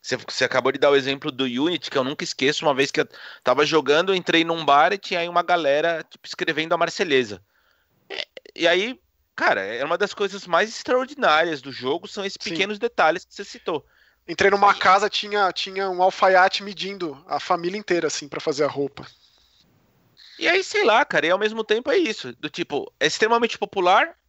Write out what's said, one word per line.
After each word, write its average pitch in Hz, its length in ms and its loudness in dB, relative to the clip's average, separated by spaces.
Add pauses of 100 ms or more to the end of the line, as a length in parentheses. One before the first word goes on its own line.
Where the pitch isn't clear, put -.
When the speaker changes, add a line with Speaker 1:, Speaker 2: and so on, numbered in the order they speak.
Speaker 1:
Você, - 160 -4
você - 280 -4
acabou 127 280 0
de 139 60 -4
dar 143 120 6
o 143 60 6
exemplo 139 340 -2
do 131 140 -4
Unity, 143 460 -2
que - 80 -2
eu 131 60 0
nunca 139 200 -6
esqueço, - 400 -2
uma 147 100 4
vez 139 160 0
que - 100 -2
eu 135 80 0 (340)
tava 131 240 4
jogando, 156 460 2
eu 190 40 2
entrei 165 280 2
num 165 200 -4
bar 147 280 6
e 202 60 -4
tinha 180 220 -4
aí 170 80 -4
uma 175 140 2
galera, 160 680 2
tipo, - 180 -20
escrevendo 165 480 -2
a 165 40 -2
Marselhesa. 143 640 0 (640)
É, - 160 -10 (300)
e 170 140 2
aí, 196 320 0 (340)
cara, 151 280 0
é 113 220 -6
uma 170 140 -2
das 196 160 -2
coisas 196 320 -6
mais 180 220 2
extraordinárias 220 920 0
do 131 120 -14
jogo, 127 340 -4
são - 180 -10
esses 196 160 -8
Speaker 2:
Sim. 214 100 -8
Speaker 1:
pequenos 190 280 -2
detalhes 175 460 0
que - 100 -20
você 202 100 -12
citou. 151 400 -8 (440)
Speaker 2:
Entrei 190 200 2
numa 202 220 4
Speaker 1:
E 196 80 2
Speaker 2:
casa, 202 320 4
tinha, 208 420 -2
tinha 190 380 -6
um 180 140 -4
alfaiate 190 580 4
medindo 180 640 -10
a 143 140 -4
família 180 360 -2
inteira, 175 300 -2
assim, 143 220 -6
pra - 120 -10
fazer 147 220 -2
a 143 60 2
roupa. 139 360 -6 (1400)
Speaker 1:
E 330 60 -2
aí, 359 160 2
sei - 220 -2
lá, 233 200 4
cara, 156 220 0
e 160 40 2
ao 185 80 2
mesmo 220 260 -2
tempo 233 260 -2
é 277 60 4
isso, 220 380 -2
do - 140 -10
tipo, - 520 -6
é 151 80 2
extremamente 226 500 0
popular 202 560 2 (140)